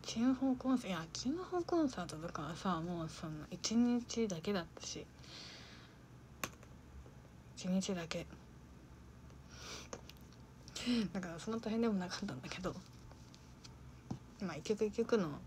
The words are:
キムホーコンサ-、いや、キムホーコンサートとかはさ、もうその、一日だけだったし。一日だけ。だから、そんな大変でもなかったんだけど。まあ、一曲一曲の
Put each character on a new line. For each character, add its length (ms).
キ 60
ム 120
ホ 200
ー 40
コ 140
ン 60
サ-、 100
い 40
や、 200
キ 160
ム 160
ホ 140
ー 80
コ 120
ン 120
サ 140
ー 20
ト 100
と 140
か 140
は 120
さ、 240
も 240
う 60
そ 180
の、 60
一 240
日 540
だ 120
け 120
だ 80
っ 120
た 140
し。 180
一 100
日 260
だ 140
け。 180
だ 80
か 80
ら、 100
そ 140
ん 40
な 40
大 120
変 100
で 80
も 60
な 120
か 80
っ 100
た 80
ん 80
だ 60
け 140
ど。 120
ま 120
あ、 20
一 60
曲 240
一 100
曲 220
の 300